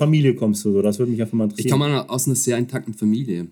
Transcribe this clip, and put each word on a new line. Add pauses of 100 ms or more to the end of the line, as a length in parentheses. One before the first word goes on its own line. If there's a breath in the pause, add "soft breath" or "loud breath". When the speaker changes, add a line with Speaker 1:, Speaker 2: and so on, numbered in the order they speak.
(220)
Speaker 1:
Familie
kommst
du
so?
Das
würde
mich
einfach
mal
interessieren.
Speaker 2:
Ich
komme
aus
einer
sehr
intakten
Familie.